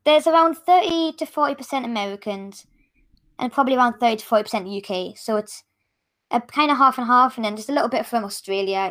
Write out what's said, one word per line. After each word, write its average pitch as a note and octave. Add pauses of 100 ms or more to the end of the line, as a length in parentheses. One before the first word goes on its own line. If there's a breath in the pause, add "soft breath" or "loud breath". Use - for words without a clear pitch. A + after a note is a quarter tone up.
there's D4+
around E4
thirty E4
to D#4
forty C#4+
percent C4
Americans, G3+ (720)
and B3
probably C4
around A#3+
thirty A3+
to G#3+
forty G#3+
percent G3+
U G3
K. F#3
So A3
it's - (680)
a A#3+
kinda D4
half C4
and B3
half, B3
and A3+
then G#3
just G#3+
a C#4
little C4+
bit A#3
from A3+
Australia G3